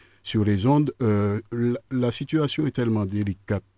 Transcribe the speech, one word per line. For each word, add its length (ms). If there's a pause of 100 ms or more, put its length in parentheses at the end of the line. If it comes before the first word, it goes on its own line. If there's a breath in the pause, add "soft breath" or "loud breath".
(220 soft breath)
Sur 220
les 220
ondes, 360
euh, 380 (120)
la, 280 (120)
la 200
situation 560
est 40
tellement 340
délicate, 580 (140)